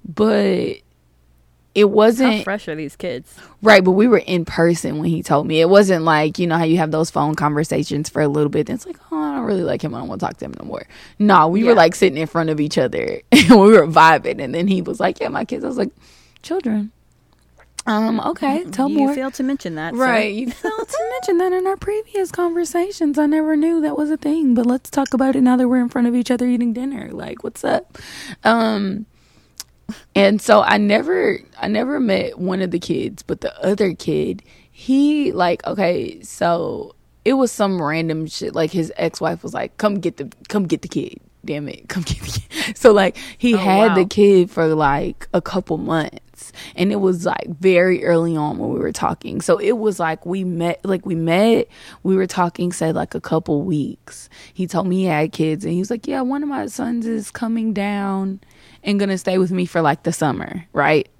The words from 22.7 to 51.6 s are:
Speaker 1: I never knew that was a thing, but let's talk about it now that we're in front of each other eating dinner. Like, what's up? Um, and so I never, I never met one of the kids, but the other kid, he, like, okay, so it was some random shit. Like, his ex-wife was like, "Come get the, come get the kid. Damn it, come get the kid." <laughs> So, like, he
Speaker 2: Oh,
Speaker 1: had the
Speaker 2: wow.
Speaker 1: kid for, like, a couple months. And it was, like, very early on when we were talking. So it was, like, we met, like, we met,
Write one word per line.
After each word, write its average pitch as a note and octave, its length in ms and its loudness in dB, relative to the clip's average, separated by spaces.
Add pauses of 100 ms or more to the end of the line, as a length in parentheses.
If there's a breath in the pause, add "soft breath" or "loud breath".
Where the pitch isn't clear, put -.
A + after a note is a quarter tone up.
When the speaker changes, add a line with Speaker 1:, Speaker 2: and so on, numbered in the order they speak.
Speaker 1:
I D4+ 100 2
never D#4 280 2
knew E4 260 2
that D4 160 -2
was D4+ 140 -2
a D#4 60 0
thing, D4 380 0
but A#3 100 2
let's B3 240 -2
talk C#4 240 -2
about C4 240 2
it C4+ 40 2
now B3+ 140 4
that B3 140 2
we're B3+ 120 2
in A#3+ 80 0
front A#3+ 200 0
of A#3+ 60 0
each B3 160 0
other B3 160 0
eating A#3+ 260 0
dinner. B3+ 400 -8
Like, - 320 -12
what's - 180 -10
up? C#4 340 -2 (460 loud breath)
Um, A3 640 0 (1120 loud breath)
and G3+ 260 4
so G#3+ 200 6
I - 160 2
never, B3+ 640 0 (200)
I G#3+ 80 -6
never B3 320 -2
met G3 400 -2
one F#3 220 -4
of F3+ 100 -4
the F3 80 -2
kids, - 440 -6
but - 180 -6
the - 120 -6 (120)
other G3 280 0
kid, E3 500 -4 (280 soft breath)
he, C#4+ 600 0
like, F3 360 -2
okay, F3 540 -4
so E3+ 720 -4 (280)
it A#3+ 100 2
was C4 180 2
some F#3+ 300 -2
random D#3+ 460 -2
shit. - 280 -10
Like, D#3+ 160 -2
his E3 260 -2
ex-wife E3+ 460 -4
was - 100 -12
like, - 240 -8
"Come G#3 220 -2
get E3+ 180 -6
the, C3+ 140 -12 (180)
come G3+ 160 -2
get D#3+ 160 -2
the - 60 -14
kid. - 320 -8 (260)
Damn D3 240 -8
it, - 200 -18
come F3+ 140 -6
get - 180 -6
the - 60 -12 (120)
kid." - 80 -6
<laughs> - 300 -8
So, A#3+ 160 6
like, G3 240 2 (200 loud breath)
he A#3+ 180 2
Speaker 2:
Oh, - 20 2
Speaker 1:
had F#3+ 380 4
the F#3+ 80 4
Speaker 2:
wow. F#3 60 0
Speaker 1:
kid G3+ 420 4
for, D#3+ 240 0
like, D3 580 -2
a F3+ 80 0
couple F3+ 360 -6
months. - 760 -8 (240 loud breath)
And F#3+ 160 0
it G#3 40 -2
was, F#3 300 0
like, - 220 -4 (120)
very F3+ 460 4
early E3+ 300 2
on D3+ 220 -4
when A2+ 140 -6
we - 80 -4
were D#3 120 -4
talking. - 500 -6
So E3 160 2
it A3 200 0
was, G#3 220 -2
like, D#3+ 260 -4
we F#3+ 180 -4
met, E3+ 400 -4
like, F#3+ 220 -4
we F#3+ 100 -4
met, F3 520 2 (360 loud breath)